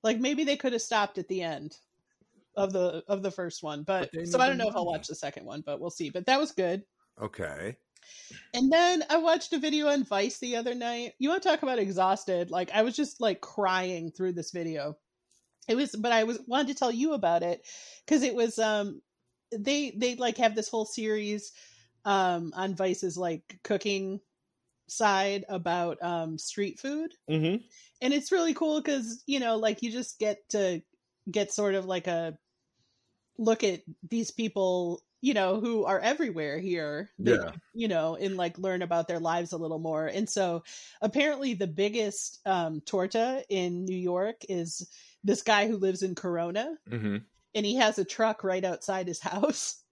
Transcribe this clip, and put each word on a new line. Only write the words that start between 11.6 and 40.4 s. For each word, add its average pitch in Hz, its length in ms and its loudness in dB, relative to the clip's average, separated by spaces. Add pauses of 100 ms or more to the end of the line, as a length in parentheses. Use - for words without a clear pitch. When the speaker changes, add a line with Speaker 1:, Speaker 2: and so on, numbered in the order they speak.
Speaker 1:
about 254 160 0
exhausted? 185 720 2
Like, 180 220 0
I 214 100 4
was 233 140 2
just, - 240 -2
like, 208 220 0
crying 185 720 0
through 185 200 -2
this 170 180 -6
video. 160 460 -4 (720)
It 226 80 4
was, 277 180 0
but 220 180 0
I 220 120 6
was, 233 220 -2
wanted 254 220 0
to 277 60 -4
tell 254 160 2
you 269 220 0
about 170 300 2
it 170 180 -2 (460)
'cause 285 160 4
it 254 120 0
was, 226 240 0
um, 214 440 0 (500)
they, 269 380 0
they, 247 240 0
like, 240 240 0
have 220 160 4
this 214 160 -2
whole 220 160 -2
series, 208 680 -2 (540)
um, 180 500 2
on 190 180 -2
Vice's, 180 440 0
like, 175 440 -4
cooking 196 580 -2 (680)
side 196 600 2
about, 175 540 -2
um, 165 360 -4
street - 420 -4
food. 302 340 -6 (160)
Speaker 2:
Mm-hmm. 165 320 2 (380)
Speaker 1:
And 262 140 2
it's 294 180 0
really 339 220 4
cool 302 280 0
'cause, 247 440 -4
you 277 120 0
know, 233 200 2
like, 220 240 0
you 233 100 -4
just 240 260 -8
get 208 300 -2
to 185 340 0 (480)
get 202 220 -2
sort 202 240 2
of, 185 80 -2
like, 185 240 -2
a 165 280 -2 (1040)
look 226 260 4
at 185 180 0 (260)
these 233 220 -2
people, 185 720 0 (180)
you 262 140 2
know, 196 260 2
who 226 240 0
are 190 160 2
everywhere 185 580 -2
here 170 600 -4
that, 117 260 4
Speaker 2:
Yeah. 165 80 -8 (220)
Speaker 1:
you 226 140 -2
know, 160 280 0
and, 190 200 -2
like, 175 220 -2
learn 185 240 -2
about 170 260 0
their 170 120 -2
lives 170 320 0
a 170 60 -6
little 160 200 -4
more. 160 280 -2
And 202 220 -2
so 175 360 0 (360)